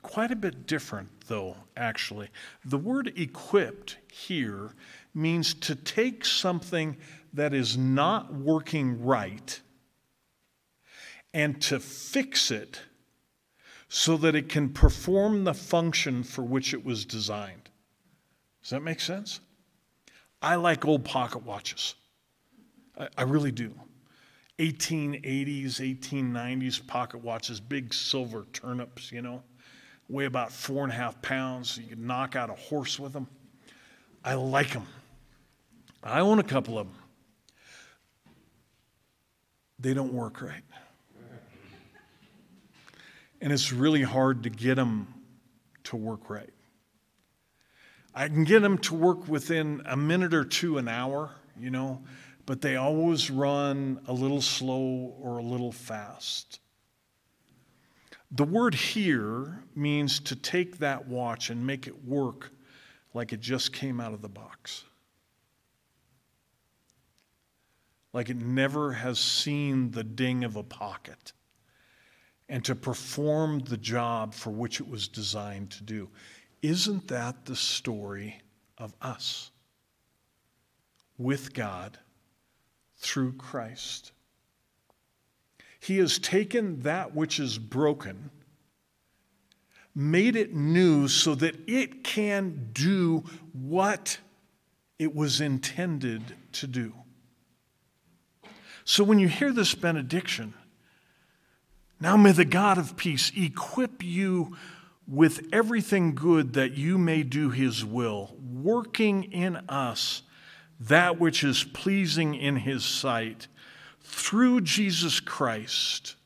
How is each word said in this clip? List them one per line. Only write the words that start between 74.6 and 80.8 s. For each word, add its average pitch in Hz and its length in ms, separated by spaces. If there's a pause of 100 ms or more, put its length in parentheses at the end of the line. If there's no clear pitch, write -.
it 143 80
was 113 200
designed 101 640
to - 100
do. 104 260 (540)
Isn't 180 460
that 123 360
the 131 120
story 104 840 (380)
of 107 240
us - 480 (1700)